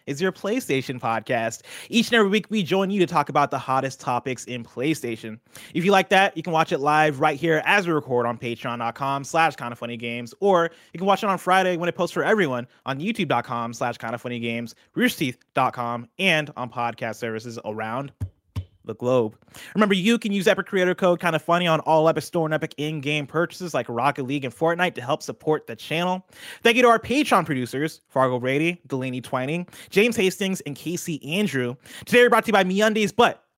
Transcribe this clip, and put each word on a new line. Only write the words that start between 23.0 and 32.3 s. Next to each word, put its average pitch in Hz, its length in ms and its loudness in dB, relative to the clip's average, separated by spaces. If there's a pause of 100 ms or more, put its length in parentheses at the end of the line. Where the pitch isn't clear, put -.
purchases 165 480 -4
like 127 140 -2
Rocket 131 360 0
League 135 200 -4
and 123 100 -8
Fortnite 170 420 0
to 123 60 -10
help 135 220 -4
support - 440 -4
the 113 100 -10
channel. 180 500 -4 (360)
Thank 233 120 4
you 254 60 4
to 247 80 8
our 226 100 6
Patreon 226 460 2
producers, 131 640 -4
Fargo 127 320 2
Brady, 151 460 0
Delaney 127 340 -6
Twining, 139 480 -6 (200)
James 226 280 2
Hastings, 190 420 0
and 147 160 -10
Casey 160 480 -6
Andrew. 135 520 -2 (280)
Today, 240 200 6
we're 240 60 6
brought 220 140 4